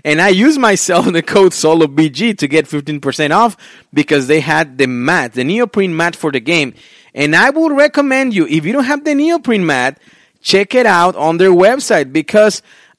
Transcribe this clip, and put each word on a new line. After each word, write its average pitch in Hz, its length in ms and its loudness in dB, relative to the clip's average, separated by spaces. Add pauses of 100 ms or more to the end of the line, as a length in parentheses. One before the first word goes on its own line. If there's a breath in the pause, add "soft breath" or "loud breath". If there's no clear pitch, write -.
and 151 160 0
I 190 100 2
used 247 300 2
myself 185 460 0
<laughs> 185 80 0
the 165 80 0
code 190 320 2
solo 160 320 2
B 147 240 0
G 190 240 -4
to - 140 -4
get 147 200 0
fifteen 147 320 -8
percent 143 340 -4
off 214 220 2 (380 loud breath)
because 143 320 0
they 147 140 2
had 151 400 -2
the 135 80 2
mat, 127 460 -4
the 123 100 -4
neoprene 196 520 -2
mat 170 200 -4
for 156 160 -4
the 135 80 -4
game. 143 340 -2 (400 soft breath)
And 147 220 0
I 208 140 4
would 320 220 0
recommend 269 640 0
you, 175 140 0
if 151 180 -2
you 196 80 -2
don't 277 100 0
have 285 200 -4
the 302 120 -2
neoprene 277 500 0
mat, 135 340 -2 (400 soft breath)
check 196 360 -2
it 254 100 2
out 180 300 2
on 165 220 -2
their 185 120 4
website 180 640 2
because 208 480 2 (380 soft breath)